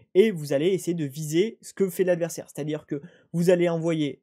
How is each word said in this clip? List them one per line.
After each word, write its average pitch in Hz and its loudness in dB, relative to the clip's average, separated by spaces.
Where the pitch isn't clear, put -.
Et 220 6
vous 151 -6
allez 147 2
essayer 175 -2
de 170 -2
viser 156 -2
ce - -20
que 196 0
fait 185 -2
l'adversaire, 170 -2
c'est-à-dire 151 -8
que 143 -8
vous 170 2
allez 175 6
envoyer 165 -2